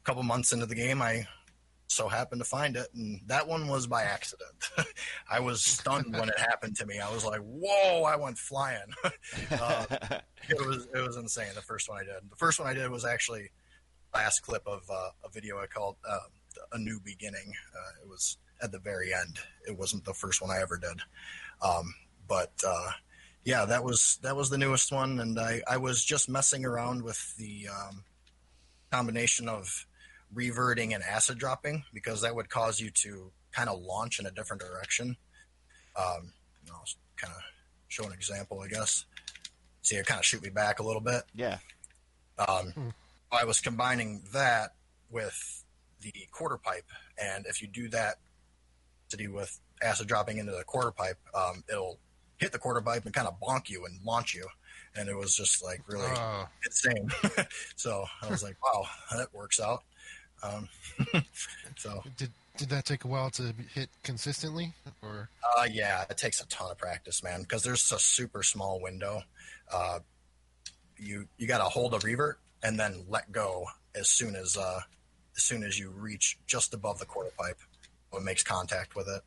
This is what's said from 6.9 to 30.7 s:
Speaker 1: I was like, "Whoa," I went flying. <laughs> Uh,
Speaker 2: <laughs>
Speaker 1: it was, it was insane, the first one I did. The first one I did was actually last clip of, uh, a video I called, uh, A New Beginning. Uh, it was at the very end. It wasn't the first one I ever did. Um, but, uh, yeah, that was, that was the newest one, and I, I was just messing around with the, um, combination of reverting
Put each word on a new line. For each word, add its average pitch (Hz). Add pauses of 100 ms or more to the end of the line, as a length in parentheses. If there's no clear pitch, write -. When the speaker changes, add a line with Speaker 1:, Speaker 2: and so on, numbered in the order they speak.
Speaker 1:
I 101
was 113
like, 107
"Whoa," 175
I 151
went 139
flying. 127 (100)
<laughs> 180 (400)
Uh, 117
Speaker 2:
<laughs> 135 (300)
Speaker 1:
it 143
was, 127
it 127
was 123
insane, 113
the 104
first -
one 101
I 98
did. 98
The 101
first 165
one 151
I 131
did 131
was 120
actually 117 (640)
last 110
clip 107
of, 101
uh, 95 (140)
a -
video 104
I 98
called, 101 (120)
uh, 101 (540)
A 117
New 110
Beginning. 101 (220)
Uh, 95
it 98
was - (240)
at 113
the 98
very 92
end. 87 (280)
It 104
wasn't 95
the 95
first -
one 92
I 95
ever 90
did. 87 (640)
Um, 85 (340)
but, 92 (140)
uh, 90 (520)
yeah, 120
that 120
was, 120
that 135
was 139
the 139
newest 135
one, 131
and 113
I, 113
I 127
was 127
just -
messing 131
around 123
with -
the, 104
um, 98 (880)
combination 117
of 98 (480)
reverting 120